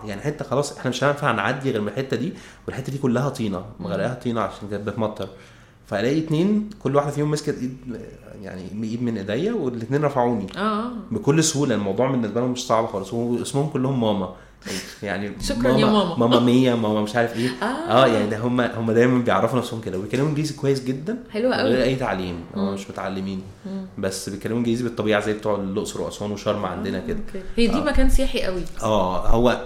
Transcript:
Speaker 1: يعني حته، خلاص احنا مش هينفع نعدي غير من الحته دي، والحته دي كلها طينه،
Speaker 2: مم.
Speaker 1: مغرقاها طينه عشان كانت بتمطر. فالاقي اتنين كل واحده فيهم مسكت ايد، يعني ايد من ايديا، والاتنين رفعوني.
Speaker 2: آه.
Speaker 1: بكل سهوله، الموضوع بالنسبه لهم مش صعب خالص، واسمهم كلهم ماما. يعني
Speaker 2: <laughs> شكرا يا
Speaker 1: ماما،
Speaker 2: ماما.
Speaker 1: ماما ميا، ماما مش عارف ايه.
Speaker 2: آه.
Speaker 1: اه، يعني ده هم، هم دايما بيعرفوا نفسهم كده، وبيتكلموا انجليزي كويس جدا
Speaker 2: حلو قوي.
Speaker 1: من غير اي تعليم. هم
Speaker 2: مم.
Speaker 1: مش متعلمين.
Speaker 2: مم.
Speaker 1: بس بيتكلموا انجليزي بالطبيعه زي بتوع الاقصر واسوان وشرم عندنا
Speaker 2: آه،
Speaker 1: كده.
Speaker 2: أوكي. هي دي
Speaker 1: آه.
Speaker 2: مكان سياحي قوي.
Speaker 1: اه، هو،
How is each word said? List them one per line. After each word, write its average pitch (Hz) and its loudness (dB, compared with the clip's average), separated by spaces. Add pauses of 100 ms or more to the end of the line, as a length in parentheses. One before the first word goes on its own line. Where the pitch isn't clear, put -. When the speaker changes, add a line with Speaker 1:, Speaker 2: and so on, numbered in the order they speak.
Speaker 1:
يعني 101 -8
حته، 147 -4
خلاص 139 -2
احنا 131 -2
مش 127 -2
هينفع 143 2
نعدي 127 0
غير 107 0
من 104 -2
الحته 127 -4
دي، - -4 (340)
والحته 131 -8
دي 135 -4
كلها 131 0
طينه، 107 -4
Speaker 2:
مم. 95 -10 (140)
Speaker 1:
مغرقاها 170 -2
طينه 117 -4
عشان 98 -6
كانت 104 -6
بتمطر. 104 -4 (600)
فالاقي 117 0
اتنين 180 2 (140)
كل 135 0
واحده 143 2
فيهم 147 0
مسكت 147 -2
ايد، 127 -6 (680)
يعني 92 -12 (220)
ايد 117 -2
من 117 0
ايديا، 117 -2
والاتنين 131 -2
رفعوني. 120 2 (100)
Speaker 2:
آه. 214 -2 (200)
Speaker 1:
بكل 147 4
سهوله، 139 2
الموضوع 104 0
بالنسبه 117 0
لهم 127 0
مش - -6
صعب 113 4
خالص، 101 -6
واسمهم 120 0
كلهم 131 0
ماما. 98 0 (720)
يعني 196 -4
Speaker 2:
<laughs> - -6
شكرا 254 2
يا 214 6
Speaker 1:
ماما، 214 6
Speaker 2:
ماما. 160 2
Speaker 1:
ماما 170 6
ميا، 123 6
ماما 107 2
مش 107 -2
عارف 117 0
ايه. 120 2 (120)
Speaker 2:
آه. 202 -2
Speaker 1:
اه، 220 4
يعني 107 2
ده 107 -2
هم، 120 0
هم 113 0
دايما 123 6
بيعرفوا 117 2
نفسهم 113 -6
كده، 92 -6
وبيتكلموا 120 0
انجليزي 151 -2
كويس 139 0
جدا 147 -4 (140)
Speaker 2:
حلو 233 2
قوي. - 2
Speaker 1:
من 123 4
غير 127 2
اي 131 2
تعليم. 92 -2 (200)
هم 98 0
Speaker 2:
مم. 98 -2
Speaker 1:
مش - -8
متعلمين. 190 -6 (240)
Speaker 2:
مم. 190 -8 (120)
Speaker 1:
بس 95 -6
بيتكلموا 104 -4
انجليزي 120 0
بالطبيعه 107 0
زي 110 0
بتوع 104 -2
الاقصر 98 -4
واسوان 104 -6
وشرم 101 -2
عندنا 90 -4
Speaker 2:
آه، - -8
Speaker 1:
كده. 214 -4 (100)
Speaker 2:
أوكي. 190 -8 (140)
هي 233 4
دي 233 2
Speaker 1:
آه. 294 -2
Speaker 2:
مكان 262 6
سياحي 262 4
قوي. 185 -2 (220)
Speaker 1:
اه، 92 2
هو، 117 8